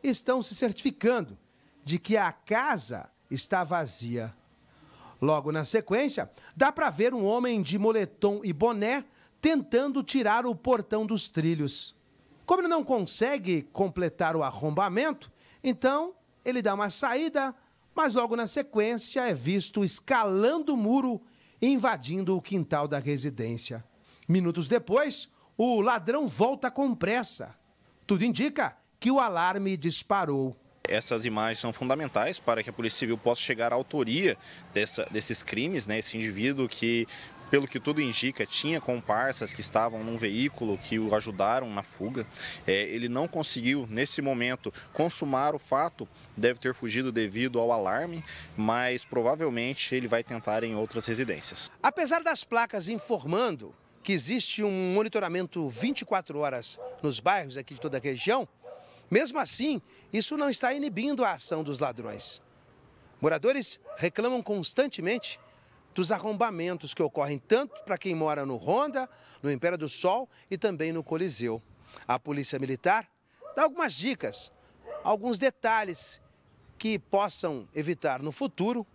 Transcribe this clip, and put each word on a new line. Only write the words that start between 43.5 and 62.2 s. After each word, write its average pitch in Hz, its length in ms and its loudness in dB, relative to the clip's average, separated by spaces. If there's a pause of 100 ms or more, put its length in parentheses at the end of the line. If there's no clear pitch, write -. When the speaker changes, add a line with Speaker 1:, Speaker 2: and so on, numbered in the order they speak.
Speaker 2:
nesse 123 320 -2
momento, 127 540 -2 (180)
consumar 151 600 0
o 147 40 -6
fato, 143 480 -2 (300)
deve 120 220 4
ter 127 160 -2
fugido 123 380 -2
devido 113 480 0
ao 117 100 2
alarme, 123 520 0 (340)
mas 120 480 2
provavelmente 127 880 0
ele 127 140 0
vai 117 160 2
tentar 113 400 -2
em 113 100 -4
outras 110 320 -2
residências. 110 640 -4 (100)
Speaker 1:
Apesar 320 440 2
das 320 180 0
placas 226 460 -2
informando 180 840 -2 (300)
que 196 100 -2
existe 196 520 0
um 185 280 0
monitoramento 185 760 0
vinte 165 320 -2
e 220 40 -6
quatro 165 360 -2
horas 131 360 -2 (240)
nos 127 200 0
bairros 156 360 2
aqui 135 180 -12
de 131 60 -16
toda 135 180 -4
a - 20 -4
região, 147 480 0 (600)
mesmo 254 300 2
assim, 262 440 -2 (280)
isso 226 280 0
não 285 100 2
está 254 240 0
inibindo 277 500 -2
a 202 100 2
ação 156 300 -4
dos 143 160 -4
ladrões. 113 600 -6 (800)